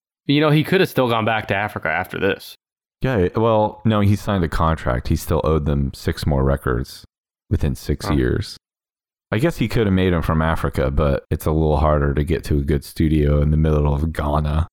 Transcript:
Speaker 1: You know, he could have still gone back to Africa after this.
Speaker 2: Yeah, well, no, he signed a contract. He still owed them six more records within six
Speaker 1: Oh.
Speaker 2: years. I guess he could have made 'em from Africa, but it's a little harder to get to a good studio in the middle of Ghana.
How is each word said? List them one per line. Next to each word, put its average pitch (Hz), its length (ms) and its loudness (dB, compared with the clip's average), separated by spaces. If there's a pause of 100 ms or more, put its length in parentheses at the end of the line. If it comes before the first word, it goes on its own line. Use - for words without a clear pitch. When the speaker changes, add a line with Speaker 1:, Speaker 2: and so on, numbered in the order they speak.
(260)
Speaker 1:
You 147 160 2
know, 151 100 4
he 151 120 4
could 185 160 0
have 180 100 2
still 127 200 0
gone 113 160 0
back 110 220 -2
to 101 80 0
Africa 101 340 -4
after 87 300 -4
this. - 360 -2 (460)
Speaker 2:
Yeah, 117 340 2
well, 110 480 2
no, 107 160 2
he 101 160 4
signed 98 280 -2
a 80 40 2
contract. 80 600 -2
He 82 60 2
still - 280 -2
owed 76 220 0
them 71 280 0
six - 320 -6
more 69 180 2
records 67 600 -2 (460)
within 76 260 0
six - 320 -6
Speaker 1:
Oh. 73 60 -2
Speaker 2:
years. 65 440 -2 (760)
I 104 80 0
guess 160 180 0
he 123 100 0
could 117 180 0
have 95 80 2
made 92 200 4
'em 80 80 0
from 80 200 0
Africa, 78 480 -2
but 71 400 0
it's - 160 -4
a 80 60 0
little 78 260 2
harder 73 360 2
to 76 100 0
get 71 220 -2
to 73 120 0
a 71 60 0
good 71 220 -2
studio 73 560 2
in 76 100 2
the 76 60 2
middle 76 360 2
of 80 200 -2
Ghana. 76 600 -2